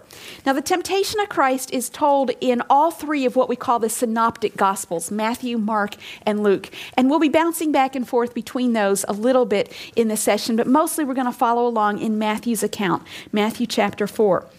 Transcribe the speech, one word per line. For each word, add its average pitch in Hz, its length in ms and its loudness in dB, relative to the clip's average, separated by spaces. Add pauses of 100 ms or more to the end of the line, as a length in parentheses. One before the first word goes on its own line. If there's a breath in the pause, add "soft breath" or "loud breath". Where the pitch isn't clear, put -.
(460 loud breath)
Now, 277 80 4
the 277 80 0
temptation 381 580 -2
of 403 100 -2
Christ 269 440 0
is 254 160 -4
told 277 500 2
in 247 300 0
all 294 220 4
three 294 340 -4
of 240 100 0
what 254 140 2
we 240 60 -2
call 240 240 0
the 226 100 -2
synoptic 226 680 -2
Gospels, 190 540 -2
Matthew, 233 480 -4
Mark, 208 380 -2 (280 loud breath)
and 208 200 0
Luke. 196 260 2 (260 loud breath)
And 254 140 4
we'll 302 100 2
be 311 100 4
bouncing 320 420 2
back 262 240 2
and 247 120 -4
forth 240 280 0
between 247 380 -2
those 196 340 2
a 220 60 -4
little 247 320 2
bit 202 280 -2 (220 loud breath)
in 226 120 2
this 214 140 -2
session, 214 340 0
but 226 120 0
mostly 311 360 2
we're 262 120 -4
gonna 247 160 -2
follow 240 340 2
along 214 340 0
in 214 200 -2
Matthew's 214 420 -2
account, 202 420 -2 (280 loud breath)
Matthew 214 340 0
chapter 202 400 -2
four. 196 400 2 (140 loud breath)